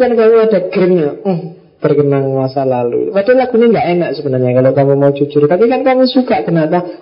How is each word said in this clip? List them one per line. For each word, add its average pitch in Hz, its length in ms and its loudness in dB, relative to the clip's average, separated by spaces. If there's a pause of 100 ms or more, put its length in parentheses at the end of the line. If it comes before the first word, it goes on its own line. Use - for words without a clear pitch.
kan 240 160 2
kamu 226 240 4
ada 208 320 0
gerengnya, 175 480 0
"Hmm, 170 400 -6 (240)
berkenang 139 480 0
masa 135 320 -2
lalu." 123 480 -2
Padahal 247 320 2
lagunya 240 240 2
nggak 160 240 0
enak 165 240 -2
sebenarnya 131 400 -2
kalau 131 160 2
kamu 139 240 2
mau 143 160 2
jujur. 143 320 0
Tapi 180 240 2
kan 262 160 -2
kamu 262 240 2
suka, 247 400 -2
kenapa? 170 320 0 (220)